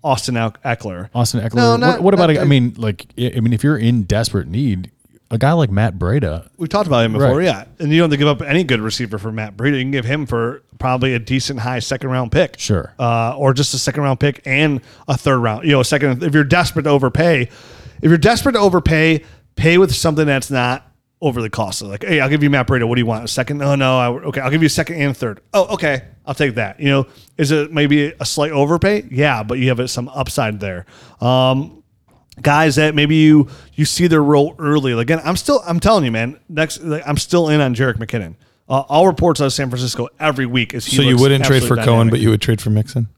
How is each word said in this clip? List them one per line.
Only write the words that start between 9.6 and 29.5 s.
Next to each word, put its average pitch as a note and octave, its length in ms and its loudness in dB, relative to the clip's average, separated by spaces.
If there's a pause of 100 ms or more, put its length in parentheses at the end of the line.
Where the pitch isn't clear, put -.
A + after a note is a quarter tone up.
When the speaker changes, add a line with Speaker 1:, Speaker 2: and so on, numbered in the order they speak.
Speaker 1:
You B2+ 40 -4
can C3 100 -4
give C3 140 -4
him C#3+ 220 -4
for A#2+ 340 -4 (160)
probably B2+ 380 -2
a A#2 40 -2
decent B2+ 400 -4
high B2 200 -4
second C3+ 320 -6
round B2+ 200 -4
pick. - 280 0
Speaker 2:
Sure. - 400 -4
Speaker 1:
Uh, A#2 360 -2
or C3+ 180 2
just C3+ 200 -2
a C3 60 -6
second C#3+ 240 -4
round C3+ 160 -2
pick C#3+ 260 -2
and C#3 340 0 (280)
a C3+ 100 -2
third C3+ 220 0
round. A#2 260 -2
You D3+ 60 2
know, C#3 80 4
a B2 60 2
second, C#3 360 0
if D#3+ 140 -2
you're D3+ 80 4
desperate D#3 400 0
to D3+ 80 0
overpay, C#3+ 520 2
if - 600 -16
you're E3 140 6
desperate A3+ 360 2
to A3 60 2
overpay, E3 640 2 (320)
pay D#3+ 240 4
with F#3 160 4
something D#3 320 0
that's C3+ 240 -2
not B2+ 340 -2 (340)
overly A#2+ 300 -4
costly. G#2 380 -6
Like, G2+ 160 -10
"Hey, F3 160 0
I'll C3 100 0
give D3 140 2
you C#3+ 80 4
Matt C3 160 0
Breida. A#2+ 200 0
What A#2+ 80 0
do B2 60 0
you A#2 60 0
want? A2+ 160 -4
A A#2+ 60 -10
second? C#3+ 340 -4
Oh, C#3+ 120 0
no. C3 220 2
I, B2 100 2 (180)
okay, C#3 160 -6
I'll C3 100 -4
give D#3+ 100 2
you D#3+ 60 4
a - 20 4
second E3 320 -4
and C#3+ 160 -2
third. G#2+ 220 -8 (140)
Oh, G3 200 0
okay. D3 300 -4 (240)
I'll C#3 80 -8
take C#3 200 -2
that." G#2 240 -6
You C#3+ 100 0
know, C#3 180 2 (320)
is C#3+ 100 0
it D3+ 240 0
maybe D3 460 2
a D3 60 -6
slight D3+ 260 -4
overpay? E3 580 0
Yeah, C3 320 0
but A2+ 160 -6